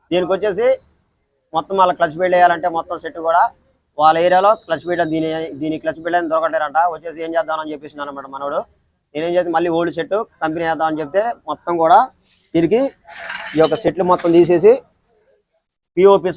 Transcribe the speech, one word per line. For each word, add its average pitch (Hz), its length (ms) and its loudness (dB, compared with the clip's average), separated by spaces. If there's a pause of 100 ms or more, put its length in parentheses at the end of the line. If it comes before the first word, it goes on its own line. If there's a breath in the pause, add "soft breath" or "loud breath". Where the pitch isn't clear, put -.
(120)
దీనికి 170 240 0
వచ్చేసి 202 320 -2 (880)
మొత్తం 185 280 -2
అలా 180 160 4
క్లచ్ 165 180 -2
ప్లేట్ 180 200 0
వేయాలంటే 175 300 4 (100)
మొత్తం 165 260 -6
సెట్ 165 240 -12
కూడా 170 160 4 (580)
వాళ్ళ 156 240 4
ఏరియాలో 185 260 4 (140)
క్లచ్ 156 220 -6
ప్లేట్ 175 160 -2 (100)
దీని, 160 160 -2 (320)
దీని 156 220 -4
క్లచ్ 160 200 -6
ప్లేట్ 170 160 -2
అని 165 140 -4
దొరకట్లేరంట. 156 460 -2 (160)
వచ్చేసి 156 300 -14
ఏం 165 120 -8
చేద్దామని 156 360 -4
చెప్పేసి 147 320 -14
అనమాట 139 300 -12
మనోడు. 143 240 -6 (540)
నేనేం 165 240 -4
చేస్తే 175 180 0
మళ్ళీ 170 220 0
ఓల్డ్ 170 220 -2
సెట్ 175 180 -4 (240)
కంపెనీ 160 300 -4
వేద్దామని 156 300 -4
చెప్తే 160 220 -2 (260)
మొత్తం 151 240 -6 (100)
కూడా 170 140 6 (560 soft breath)
తిరిగి 170 280 2 (760)
ఈ 151 60 2
యొక్క 156 140 2 (100)
సెట్లు 170 260 -2
మొత్తం 180 260 0
తీసేసి 175 340 6 (1200)
పిఓపి 185 420 4